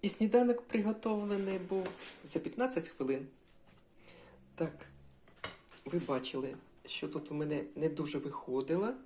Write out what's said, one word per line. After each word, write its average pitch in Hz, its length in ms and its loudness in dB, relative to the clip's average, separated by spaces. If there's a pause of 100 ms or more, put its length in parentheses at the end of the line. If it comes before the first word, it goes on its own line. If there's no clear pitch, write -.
І 202 80 2
сніданок 240 520 6
приготовлений 208 960 0
був 180 280 -2 (360)
за - 160 0
п'ятнадцять - 480 0
хвилин. 135 400 -2 (1300)
Так, 160 180 0 (1120)
ви 165 140 0
бачили, 135 580 -2 (280)
що - 220 -4
тут - 220 -4
в - 40 -6
мене 151 300 0 (120)
не 156 140 2
дуже 151 280 -2
виходило. 143 760 0 (120)